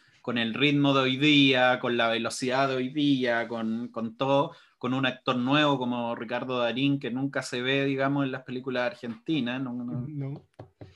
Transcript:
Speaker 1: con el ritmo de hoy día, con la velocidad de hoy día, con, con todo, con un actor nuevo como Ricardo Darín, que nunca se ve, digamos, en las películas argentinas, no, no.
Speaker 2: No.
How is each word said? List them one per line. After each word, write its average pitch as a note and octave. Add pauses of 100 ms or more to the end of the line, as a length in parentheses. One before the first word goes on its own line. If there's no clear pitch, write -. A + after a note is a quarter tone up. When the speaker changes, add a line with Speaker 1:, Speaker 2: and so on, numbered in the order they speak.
(220)
Speaker 1:
con A#2+
el A2+
ritmo C#3+
de C3+
hoy C3
día, C3+
con A#2+
la A#2
velocidad B2
de C3+
hoy B2+
día, B2+
con, A2+
con A2+
todo, C#3 (240)
con B2
un C3+
actor B2+
nuevo C#3
como A#2+
Ricardo B2
Darín, C3
que C3
nunca C3+
se B2
ve, C#3
digamos, C#3
en C3
las C3
películas B2+
argentinas, B2
no, B2+
no. B2
Speaker 2:
No. C#3+ (480)